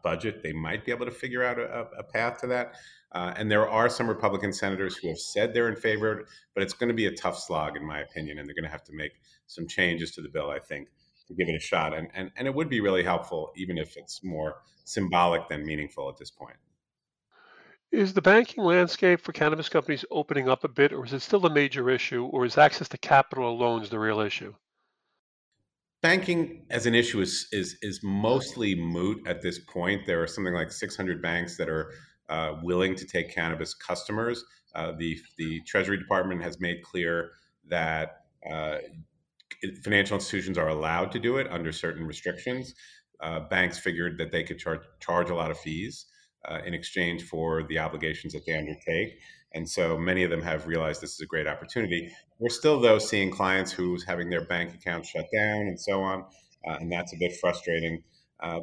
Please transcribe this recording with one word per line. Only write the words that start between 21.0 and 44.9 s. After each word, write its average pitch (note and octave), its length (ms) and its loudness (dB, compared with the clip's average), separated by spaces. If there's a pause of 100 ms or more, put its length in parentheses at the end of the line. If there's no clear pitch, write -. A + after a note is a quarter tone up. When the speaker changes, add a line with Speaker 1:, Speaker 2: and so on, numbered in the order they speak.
Speaker 2:
is A#2+ 80 -10
it C3+ 80 -2
still G3 260 4
a D#3 80 6
major C#3 340 4
issue, B2 360 2
or C3+ 200 0
is B2 140 0
access D3+ 300 8
to - 100 -10
capital C3+ 460 4
or A#2+ 80 0
loans A#2 380 2
the A2+ 100 -4
real G#2+ 180 2
issue? G2+ 360 -2 (1500)
Speaker 1:
Banking F3 640 2
as A#2 160 0
an A#2 100 6
issue A#2 260 6
is, - 300 0
is, F#2+ 300 -4
is G2+ 220 -6
mostly G#2 720 2
moot E2+ 520 -2
at F2 140 -4
this F2 180 -4
point. F#2+ 480 -2
There E2+ 160 2
are E2 40 0
something F#2 260 -2
like E2 180 -2
six - 260 -8
hundred F2+ 260 -4
banks F2 340 -2
that D#2+ 140 -2
are, D#2 220 -4 (360)
uh, D#2+ 340 -4
willing F2+ 340 2
to - 100 -10
take E2+ 280 -4
cannabis E2 380 -2
customers. A2 720 -4 (300)
Uh, E2 240 -4
the, E2 200 -4 (200)
the D#2+ 280 -4
Treasury G2 300 0
Department F#2 460 0
has F2 180 -8
made F2 220 -4
clear E2+ 480 -2 (380)
that, D#2+ 560 -2 (260)
uh, D2+ 280 -4 (1040)
financial G2+ 340 2
institutions F#2 420 -4
are D#2 100 2
allowed D#2+ 440 0
to A#2+ 60 -2
do A#2+ 200 0
it C3+ 120 -2
under E2+ 220 -4
certain E2 320 -6
restrictions. F2+ 680 -6 (460)
Uh, D#2+ 280 -4
banks F#2 300 2
figured E2+ 400 -2
that D#2+ 120 -4
they E2 120 0
could E2 160 -8
char-, D#2+ 240 -6 (180)